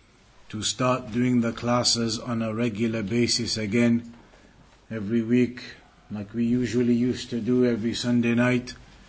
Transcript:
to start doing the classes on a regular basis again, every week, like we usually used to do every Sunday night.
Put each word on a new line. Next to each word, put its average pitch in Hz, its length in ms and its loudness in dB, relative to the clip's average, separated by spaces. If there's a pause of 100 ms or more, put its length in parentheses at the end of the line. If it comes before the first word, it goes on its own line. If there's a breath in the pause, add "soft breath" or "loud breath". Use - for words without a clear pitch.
(500)
to 110 120 -8
start 127 500 0
doing 123 300 2
the 117 100 0
classes 117 680 0
on 113 240 -4
a 110 100 -4
regular 113 480 -2
basis 113 560 0
again, 117 560 2 (760 soft breath)
every 113 320 -2
week, 120 400 0 (480)
like 104 240 -8
we 117 100 0
usually 120 480 2
used 120 380 0
to 117 100 -4
do 123 240 2
every 113 300 0
Sunday 120 400 2
night. 123 400 0 (340 loud breath)